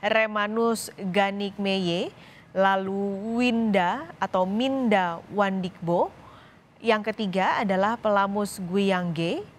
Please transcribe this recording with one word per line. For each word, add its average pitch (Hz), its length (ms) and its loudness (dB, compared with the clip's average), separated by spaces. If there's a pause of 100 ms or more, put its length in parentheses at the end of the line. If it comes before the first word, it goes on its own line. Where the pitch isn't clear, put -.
Remanus 214 960 0
Ganikmeye, 196 1120 0 (400)
lalu 190 480 2 (400)
Winda 226 640 2 (160)
atau 190 240 0
Minda 208 880 0
Wandikbo, 190 800 0 (720)
yang 220 160 4
ketiga 202 640 0
adalah 196 320 2
Pelamus 202 640 0
Guyangge 180 800 0 (180)